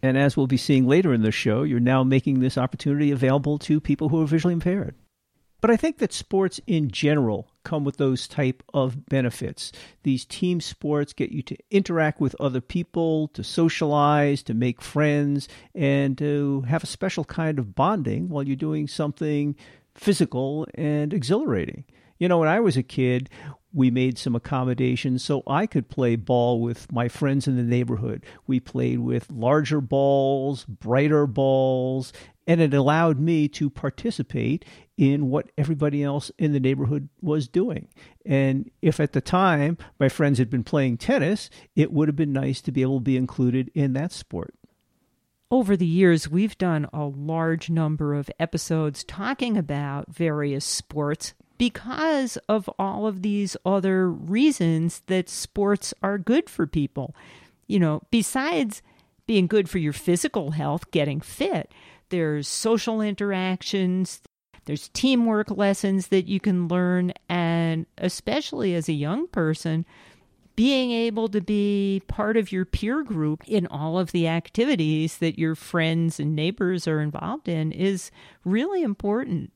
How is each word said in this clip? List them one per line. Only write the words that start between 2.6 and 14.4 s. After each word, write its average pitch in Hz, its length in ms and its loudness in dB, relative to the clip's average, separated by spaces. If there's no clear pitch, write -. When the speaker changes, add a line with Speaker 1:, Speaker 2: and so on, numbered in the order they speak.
Speaker 1:
available 139 480 2
to 156 200 2
people 147 300 0
who 160 120 2
are 151 60 2
visually 165 260 2
impaired. 175 420 -2
But 220 100 6
I 226 60 6
think 320 220 -2
that 214 120 0
sports - 560 -2
in 156 220 2
general 127 580 0
come 151 220 -4
with 139 100 -2
those 131 320 0
type 131 360 -2
of 131 320 -2
benefits. - 680 -4
These 131 240 0
team 180 340 -2
sports 147 540 -4
get - 180 -4
you 143 120 -6
to - 120 -10
interact 170 480 2
with 135 180 0
other 131 220 0
people, 160 720 -2
to - 160 -10
socialize, 147 960 2